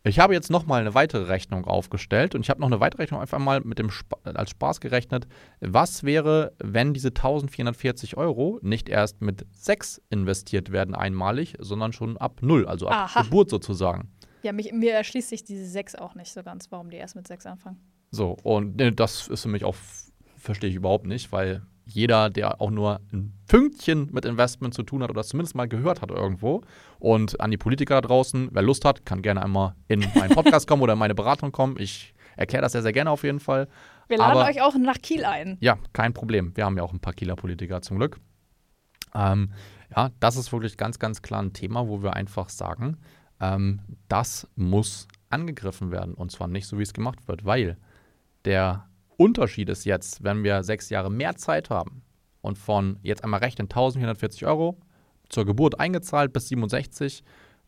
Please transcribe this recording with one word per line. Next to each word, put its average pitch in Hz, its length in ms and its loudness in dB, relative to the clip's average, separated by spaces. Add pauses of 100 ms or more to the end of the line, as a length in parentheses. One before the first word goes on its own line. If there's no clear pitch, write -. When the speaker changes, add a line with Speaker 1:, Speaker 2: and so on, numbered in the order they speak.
Speaker 1:
Ich 104 120 4
habe 190 160 8
jetzt 165 160 -2
noch 160 160 2
mal 127 140 4
eine 107 120 0
weitere 127 300 4
Rechnung 92 420 -2
aufgestellt 98 720 0
und 117 60 -2
ich 139 100 0
habe - 80 -2
noch 143 80 2
eine 117 120 2
weitere - 220 0
Rechnung - 200 -4
einfach - 180 -4
mal 139 220 0
mit 113 180 -6
dem 107 100 0
Spa-, - 340 -8
als - 280 -6
Spaß - 280 -2
gerechnet. 123 480 -2 (340)
Was 123 420 2
wäre, 151 560 2
wenn 117 340 2
diese 131 180 -2
tausendvierhundertvierzig 131 1040 -2
Euro 156 460 0
nicht 107 260 -2
erst 104 340 0
mit 98 300 -4
sechs - 480 -4 (120)
investiert 95 600 -2
werden 95 220 0
einmalig, 98 640 -2
sondern 107 320 -4
schon 113 260 -6
ab - 240 -6
null, 127 260 6
also 90 200 -4
ab 101 280 0
Speaker 2:
Aha. 240 80 6
Speaker 1:
Geburt 160 260 6
sozusagen? 92 640 -2 (320)
Speaker 2:
Ja, 208 80 -4
mich, 208 220 -6
mir 226 200 2
erschließt 220 360 -2
sich 226 140 -10
diese 196 220 -12
sechs 196 300 -10
auch 175 180 -14
nicht 175 180 -18
so 185 120 -16
ganz, 180 280 -18
warum 170 200 -14
die 170 60 -16
erst - 180 -16
mit 180 120 -18
sechs 180 200 -18
anfangen. 185 320 -16 (320)
Speaker 1:
So, 98 320 -2
und, 104 340 0
ne, 123 140 4
das - 360 0
ist 117 140 -6
für 113 80 -6
mich 98 160 -4
auch, 95 100 -2 (600)
verstehe 101 320 -6
ich 92 60 -4
überhaupt 95 320 0
nicht, 117 240 -8
weil 95 320 -2 (240)
jeder, 110 440 2
der 104 300 -2
auch 104 100 0
nur 104 280 -2 (120)
ein 101 220 -6 (120)
Fünkchen 165 640 6
mit - 140 -2
Investment 120 480 0
zu - 80 -6
tun 131 220 -4
hat 117 80 -4
oder 107 80 -4
das 110 80 -4
zumindest 160 260 -4
mal 120 140 -2
gehört 127 340 -2
hat - 80 -6
irgendwo, 98 520 -2 (360)
und 110 420 2
an 107 120 0
die 104 60 0
Politiker 135 440 2
da 113 60 0
draußen, 127 440 2
wer 98 120 2
Lust 131 220 4
hat, 143 200 2
kann 95 160 -4
gerne 98 220 0
einmal 98 320 0 (120)
in 107 120 2 (160)
meinen 95 180 4
Podcast 165 320 6
kommen 143 160 4
oder 113 120 6
in 107 60 0
meine 104 140 2
Beratung 131 380 0
kommen. 135 260 0
Ich - 380 -10 (220)
erkläre 131 260 -2
das 123 80 2
sehr, 120 100 -2
sehr 110 120 0
gerne 151 180 0
auf 143 120 -2
jeden 143 160 -2
Fall. 135 280 0 (400)
Speaker 2:
Wir 226 100 0
laden 240 200 8
Speaker 1:
Aber 254 120 6
Speaker 2:
euch 277 120 0
auch 277 140 4
nach 254 240 2
Kiel - 260 -4
ein. 180 340 -4
Speaker 1:
Ja, 117 180 4 (160)
kein 117 200 0
Problem. 98 420 -2
Wir 107 100 0
haben 98 120 0
ja 87 60 -2
auch 87 100 -6
ein 87 80 -6
paar 87 120 -4
Kieler 87 220 -6
Politiker 90 480 -6
zum 98 140 -6
Glück. 143 220 -2 (920)
Ähm, 101 380 2 (440)
ja, 127 140 2 (100)
das 117 180 4
ist 123 140 -6
wirklich 113 260 -4
ganz, 110 200 -4
ganz 110 240 -4
klar 104 220 -4
ein 95 100 -4
Thema, 113 340 -4
wo 104 140 -4
wir 98 140 -2
einfach 95 340 -6
sagen, 104 480 -6 (420)
ähm, 98 420 0 (260)
das - 480 -2
muss 101 520 0 (220)
angegriffen 123 640 -6
werden. 90 240 -6
Und 87 160 -8
zwar 87 160 -8
nicht 95 180 -6
so, 104 140 -6
wie 104 40 0
es 98 100 -8
gemacht 123 340 -6
wird, 90 180 -6
weil 98 320 0 (680)
der 95 440 2 (280)
Unterschied 113 520 4
ist - 160 -6
jetzt, - 380 -2
wenn 104 200 0
wir 101 200 2
sechs 104 260 -6
Jahre 98 200 -2
mehr 143 260 -2
Zeit 156 340 -2
haben 110 340 -4 (380)
und 101 160 -6
von 98 440 0
jetzt 104 220 -4
einmal 104 160 -2
rechnen, 120 300 -4
tausendvierhundertvierzig 123 760 -2
Euro 165 320 0 (520)
zur 110 160 0
Geburt 123 340 4
eingezahlt 156 540 0
bis - 140 -4
siebenundsechzig, 127 760 -4 (440)